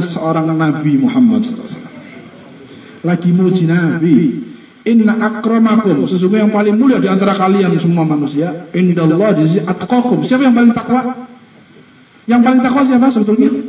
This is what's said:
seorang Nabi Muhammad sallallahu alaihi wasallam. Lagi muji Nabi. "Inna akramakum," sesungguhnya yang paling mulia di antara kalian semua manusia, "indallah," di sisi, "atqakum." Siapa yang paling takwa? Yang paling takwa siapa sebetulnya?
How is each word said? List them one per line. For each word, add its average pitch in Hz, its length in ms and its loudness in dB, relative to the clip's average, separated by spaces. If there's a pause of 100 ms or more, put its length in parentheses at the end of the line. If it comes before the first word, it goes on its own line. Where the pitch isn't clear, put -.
(140)
seorang 160 320 -4
Nabi 151 480 -2
Muhammad 123 480 2
sallallahu - 240 -8
alaihi - 80 -14
wasallam. - 220 -18 (1040)
Lagi 175 320 0
muji 185 320 2
Nabi. 160 520 2 (680)
"Inna 220 320 2
akramakum," 214 880 0
sesungguhnya 185 400 0
yang 208 80 0
paling 208 240 0
mulia 240 240 2
di 185 80 0
antara 190 240 0
kalian 190 480 0
semua 170 240 0
manusia, 147 640 -4
"indallah," 175 640 0
di 156 160 2
sisi, 175 160 0
"atqakum." 247 640 -2
Siapa 254 160 2
yang 240 80 4
paling 240 160 4
takwa? 240 560 -4 (1040)
Yang 240 160 4
paling 262 160 4
takwa 254 240 0
siapa 254 240 2
sebetulnya? 220 400 2 (180)